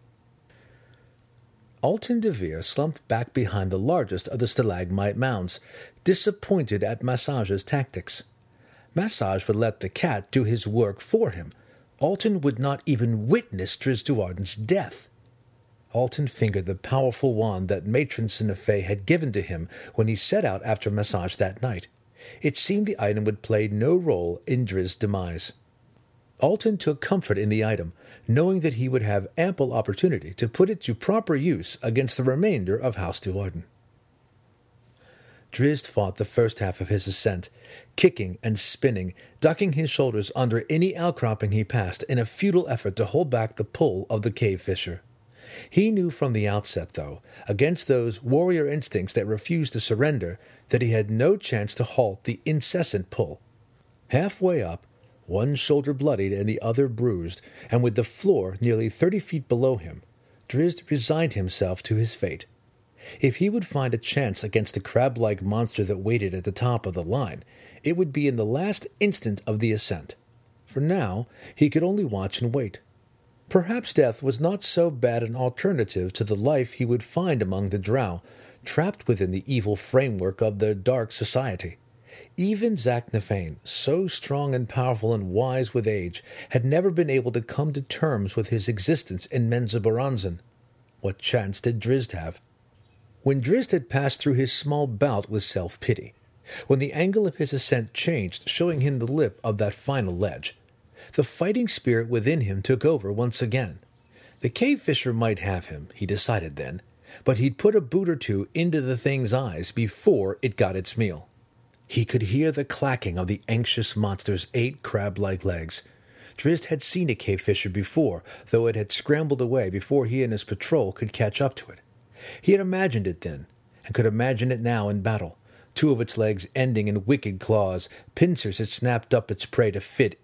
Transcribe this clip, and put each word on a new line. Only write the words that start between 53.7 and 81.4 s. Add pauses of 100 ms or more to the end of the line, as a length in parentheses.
Halfway
up, (420)
one
shoulder
bloodied
and
the
other
bruised, (300)
and
with
the
floor
nearly
thirty
feet
below
him, (460)
Drizzt
resigned
himself
to
his
fate. (720)
If
he
would
find
a
chance
against
the
crab-like
monster
that
waited
at
the
top
of
the
line, (380)
it
would
be
in
the
last (120)
instant
of
the
ascent. (500)
For
now, (280)
he
could
only
watch
and
wait. (680)
Perhaps
death
was
not
so
bad
an
alternative
to
the
life
he
would
find
among
the
Drow, (420)
trapped
within
the
evil
framework
of
their
dark
society. (640)